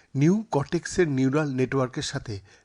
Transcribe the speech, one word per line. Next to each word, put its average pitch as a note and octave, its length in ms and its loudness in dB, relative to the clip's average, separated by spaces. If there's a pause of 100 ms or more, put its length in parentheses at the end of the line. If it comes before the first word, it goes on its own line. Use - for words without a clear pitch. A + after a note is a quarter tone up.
(140)
নিউকর্টেক্সের E3 920 2
নিউরাল C3+ 460 0
নেটওয়ার্কের B2+ 480 -2
সাথে A2 380 -8 (240)